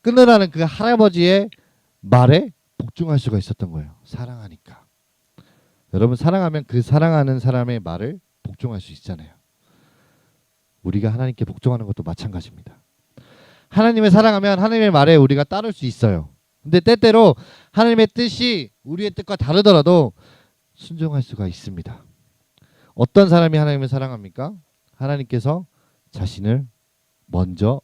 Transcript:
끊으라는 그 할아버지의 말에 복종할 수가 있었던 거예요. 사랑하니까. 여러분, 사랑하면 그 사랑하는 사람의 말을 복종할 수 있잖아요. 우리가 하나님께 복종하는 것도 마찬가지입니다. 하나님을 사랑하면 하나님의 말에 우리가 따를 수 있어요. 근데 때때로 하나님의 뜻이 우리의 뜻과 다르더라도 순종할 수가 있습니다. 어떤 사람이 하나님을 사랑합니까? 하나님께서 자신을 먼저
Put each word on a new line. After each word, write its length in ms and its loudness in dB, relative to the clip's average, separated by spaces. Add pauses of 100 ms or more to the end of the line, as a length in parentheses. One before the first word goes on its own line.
끊으라는 480 4
그 120 -6
할아버지의 840 0 (520)
말에 520 4 (240)
복종할 420 -4
수가 200 -4
있었던 320 -8
거예요. 240 -12 (100)
사랑하니까. 800 -18 (1080)
여러분, 220 0
사랑하면 500 -4
그 160 -2
사랑하는 560 0
사람의 420 -2
말을 400 -10 (220)
복종할 380 -12
수 120 -20
있잖아요. 360 -16 (1500)
우리가 300 -4
하나님께 320 -8
복종하는 420 -6
것도 160 -10
마찬가지입니다. 800 -14 (880)
하나님을 420 2
사랑하면 480 4
하나님의 320 0
말에 260 6
우리가 280 4
따를 280 -8
수 140 -10
있어요. 420 -2 (340)
근데 180 0
때때로 540 4 (380)
하나님의 360 2
뜻이 640 -6 (140)
우리의 260 -8
뜻과 260 -10
다르더라도 760 2 (640)
순종할 480 -8
수가 260 -10
있습니다. 560 -16 (920)
어떤 340 4
사람이 300 2
하나님을 300 -2
사랑합니까? 640 -10 (400)
하나님께서 720 -6 (440)
자신을 560 -4 (600)
먼저 580 -2